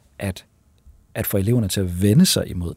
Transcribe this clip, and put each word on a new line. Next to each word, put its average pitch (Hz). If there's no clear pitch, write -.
at, -
at 113
få -
eleverne 104
til 101
at 90
vende 123
sig -
imod 85